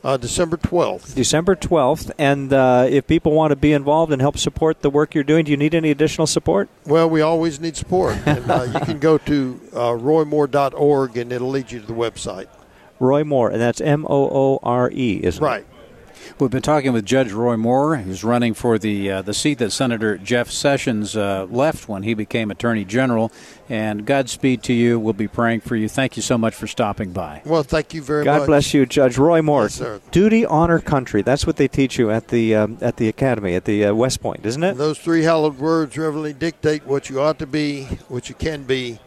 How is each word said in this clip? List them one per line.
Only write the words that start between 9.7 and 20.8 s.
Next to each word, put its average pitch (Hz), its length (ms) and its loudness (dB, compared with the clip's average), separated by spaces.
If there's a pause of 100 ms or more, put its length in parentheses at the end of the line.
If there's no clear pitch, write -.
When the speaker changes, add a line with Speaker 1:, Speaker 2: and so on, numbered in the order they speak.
Speaker 1:
uh, 120 180 0
roy 151 320 2
moore 147 220 0
dot 139 260 0
org, 139 440 2
and 120 140 -6
it'll 123 200 -4
lead 135 200 -4
you 120 80 -10
to 104 60 -18
the 113 80 -10
website. 113 540 -6 (520)
Speaker 2:
Roy 139 240 4
Moore, 131 260 2
and 110 120 -2
that's 117 180 0
M 151 300 0
O 139 200 2
O 135 340 2
R 123 280 0
E, 120 320 -2
isn't 90 180 0
it? 151 40 0
Speaker 1:
Right. 120 200 -4 (760)
Speaker 3:
We've 135 100 2
been 127 140 -2
talking 143 300 2
with 110 120 0
Judge 120 260 2
Roy 117 260 0
Moore, 131 400 2
who's 92 260 -8
running 120 300 2
for 113 260 0
the, 101 320 -2
uh, 95 100 -4
the 104 120 -8
seat 147 260 -2
that 107 120 0
Senator 110 460 -2
Jeff 117 320 -2
Sessions, 123 680 -2